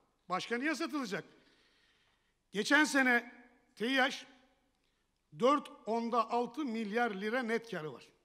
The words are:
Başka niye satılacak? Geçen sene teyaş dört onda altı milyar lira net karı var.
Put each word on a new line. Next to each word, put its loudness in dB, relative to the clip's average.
Başka -2
niye -2
satılacak? -6
Geçen 4
sene 2
teyaş 0
dört 4
onda 0
altı -2
milyar -2
lira -4
net -4
karı -8
var. -20